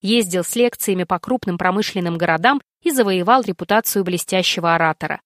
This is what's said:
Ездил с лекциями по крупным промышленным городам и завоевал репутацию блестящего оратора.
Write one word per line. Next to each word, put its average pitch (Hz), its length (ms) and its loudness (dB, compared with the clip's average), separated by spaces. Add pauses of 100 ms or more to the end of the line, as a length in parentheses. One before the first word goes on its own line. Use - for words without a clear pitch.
Ездил 190 420 0
с - 120 -6
лекциями 233 480 0
по 175 140 -2
крупным 190 400 -4
промышленным 180 600 -2
городам 175 440 2 (220)
и 349 80 0
завоевал 214 500 2
репутацию 202 640 0
блестящего 175 720 0
оратора. 160 500 -2